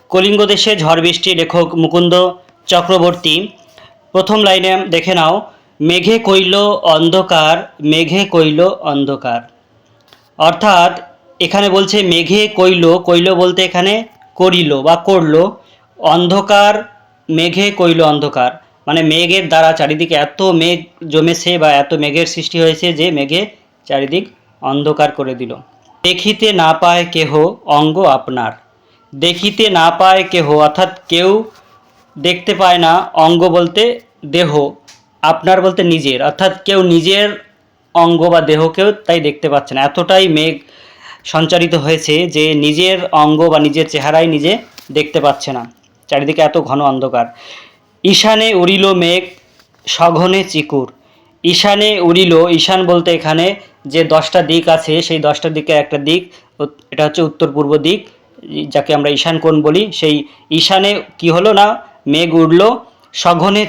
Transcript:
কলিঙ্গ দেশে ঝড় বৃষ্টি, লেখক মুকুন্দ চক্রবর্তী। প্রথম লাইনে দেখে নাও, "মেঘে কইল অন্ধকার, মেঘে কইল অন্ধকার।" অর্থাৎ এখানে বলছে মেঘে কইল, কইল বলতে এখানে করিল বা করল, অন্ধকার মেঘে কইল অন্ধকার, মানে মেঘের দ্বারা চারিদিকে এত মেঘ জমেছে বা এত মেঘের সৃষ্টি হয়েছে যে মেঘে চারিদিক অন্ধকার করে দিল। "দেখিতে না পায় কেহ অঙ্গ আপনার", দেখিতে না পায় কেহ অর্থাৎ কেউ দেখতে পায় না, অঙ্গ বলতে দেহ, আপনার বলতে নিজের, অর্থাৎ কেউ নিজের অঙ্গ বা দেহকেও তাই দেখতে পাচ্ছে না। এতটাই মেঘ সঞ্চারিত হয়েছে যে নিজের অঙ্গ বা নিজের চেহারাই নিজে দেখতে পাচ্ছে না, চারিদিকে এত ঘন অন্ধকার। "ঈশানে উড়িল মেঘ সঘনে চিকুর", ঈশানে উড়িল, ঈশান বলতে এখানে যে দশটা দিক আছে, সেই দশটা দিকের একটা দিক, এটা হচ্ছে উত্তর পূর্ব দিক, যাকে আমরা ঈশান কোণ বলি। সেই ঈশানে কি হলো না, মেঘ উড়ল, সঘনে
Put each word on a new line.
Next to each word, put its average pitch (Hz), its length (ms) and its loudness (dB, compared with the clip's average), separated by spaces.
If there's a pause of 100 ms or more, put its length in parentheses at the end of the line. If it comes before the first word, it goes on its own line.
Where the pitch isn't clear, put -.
কলিঙ্গ 202 360 2
দেশে 208 300 0
ঝড় 165 260 0
বৃষ্টি, 175 340 -2
লেখক 165 400 -2
মুকুন্দ 170 380 0 (540)
চক্রবর্তী। 175 800 0 (640)
প্রথম 208 320 0
লাইনে 190 440 0
দেখে 170 280 -2
নাও, 175 360 0 (300)
"মেঘে 180 380 0
কইল 190 360 0 (260)
অন্ধকার, 165 760 2 (260)
মেঘে 160 500 0
কইল 156 360 2
অন্ধকার।" 135 760 -4 (960)
অর্থাৎ 175 640 2 (380)
এখানে 202 300 0
বলছে 196 340 0
মেঘে 175 440 0
কইল, 185 500 2
কইল 175 360 2
বলতে 180 320 0
এখানে 196 380 -2 (320)
করিল 175 460 0
বা 160 140 2
করল, 165 400 0 (640)
অন্ধকার 196 720 2 (560)
মেঘে 175 420 -2
কইল 170 300 0
অন্ধকার, 143 500 0 (360)
মানে 160 160 0
মেঘের 170 440 0
দ্বারা 160 240 4
চারিদিকে 160 440 -2
এত 147 260 -4
মেঘ 170 680 -2
জমেছে 165 480 0
বা 156 140 2
এত 143 220 0
মেঘের 151 320 -2
সৃষ্টি 165 340 -6
হয়েছে 165 340 0
যে 165 180 -2
মেঘে 151 340 -2 (400)
চারিদিক 143 440 -4 (320)
অন্ধকার 143 500 -2
করে 131 240 -8
দিল। 120 200 -12 (480)
"দেখিতে 202 500 -2
না 160 200 2
পায় 175 380 2
কেহ 156 200 -2 (340)
অঙ্গ 151 380 0
আপনার", 131 480 -2 (640)
দেখিতে 185 540 -2
না 170 220 2
পায় 190 320 2
কেহ 165 280 -2
অর্থাৎ 151 560 0
কেউ 190 360 0 (720)
দেখতে 175 400 -8
পায় 180 220 2
না, 170 360 2
অঙ্গ 165 340 2
বলতে 180 540 0 (240)
দেহ, 160 260 -2 (720)
আপনার 175 400 2
বলতে 185 220 0
নিজের, 139 400 0
অর্থাৎ 185 420 -2
কেউ 196 180 2
নিজের 180 440 2 (640)
অঙ্গ 170 360 2
বা 170 120 2
দেহকেও 160 500 0
তাই 175 280 -2
দেখতে 151 300 -4
পাচ্ছে 139 260 -2
না। 135 60 -2
এতটাই 180 460 2
মেঘ 156 280 0 (680)
সঞ্চারিত 165 520 0
হয়েছে 156 520 0
যে 156 260 0
নিজের 151 440 0 (140)
অঙ্গ 156 380 2
বা 156 100 2
নিজের 151 300 0
চেহারাই 151 380 0
নিজে 160 300 -2 (340)
দেখতে 151 300 -2
পাচ্ছে 139 320 -2
না, 117 100 -10 (460)
চারিদিকে 147 320 -2
এত 156 160 2
ঘন 147 240 -4
অন্ধকার। 131 440 -2 (800)
"ঈশানে 214 500 2
উড়িল 190 400 2
মেঘ 175 300 0 (640)
সঘনে 175 560 0
চিকুর", 151 440 -4 (560)
ঈশানে 202 560 0
উড়িল, 175 500 4
ঈশান 185 360 0
বলতে 175 280 0
এখানে 165 420 -2 (300)
যে 151 180 0
দশটা 156 380 0
দিক 165 280 0
আছে, 160 320 0
সেই 165 180 -4
দশটা 147 300 -2
দিকের 156 260 -2
একটা 147 220 -2
দিক, 156 240 -2 (720)
এটা 151 140 -2
হচ্ছে 151 160 -2
উত্তর 151 300 -2
পূর্ব 147 260 0
দিক, 180 300 -2 (640)
যাকে 143 240 -2
আমরা 147 160 0
ঈশান 160 300 -2
কোণ 160 220 2
বলি। 175 300 0
সেই 156 240 -2 (360)
ঈশানে 190 500 0 (160)
কি 165 120 -2
হলো 190 240 2
না, 202 120 4 (420)
মেঘ 160 280 0
উড়ল, 165 260 4 (520)
সঘনে 190 560 0